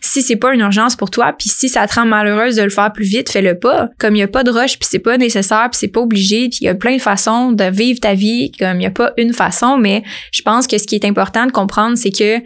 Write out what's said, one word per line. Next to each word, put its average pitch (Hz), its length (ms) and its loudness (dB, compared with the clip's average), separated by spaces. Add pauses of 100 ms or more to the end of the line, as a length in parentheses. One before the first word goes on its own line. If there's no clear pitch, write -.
si - 180 0
c'est 247 140 2
pas 254 180 0
une 247 80 2
urgence 214 360 2
pour 196 140 -4
toi, - 280 0
puis 214 100 -6
si - 200 0
ça 214 180 2
te - 80 -4
rend 233 120 2
malheureuse 214 500 0
de 214 60 2
le 196 80 2
faire 208 220 0
plus 208 120 -6
vite, 226 260 -2
fais-le 190 260 2
pas. 233 340 0 (100)
Comme 214 160 2
il - 20 2
y 202 40 2
a 202 40 0
pas 240 160 0
de 247 80 2
rush, 240 300 0
puis - 100 -2
c'est - 80 -2
pas 233 180 0
nécessaire, 226 540 0
puis - 80 -4
c'est 208 100 -4
pas 226 120 -2
obligé, 220 480 0
puis 240 140 -8
il - 20 -2
y 190 40 2
a 180 60 0
plein 233 220 0
de 254 60 -2
façons 226 500 0
de 202 180 2
vivre 233 300 0
ta 202 140 0
vie, 226 440 0
comme 185 220 -2
il 185 40 -2
y - 20 0
a 190 40 -2
pas 214 260 -2
une 233 180 0
façon, 240 440 2
mais 208 240 2 (300)
je - 100 -4
pense 233 240 0
que 208 120 0
ce 208 100 -4
qui 214 80 -2
est 202 80 -2
important 202 420 0
de 262 60 -2
comprendre, 208 440 0
c'est 220 140 0
que 214 360 0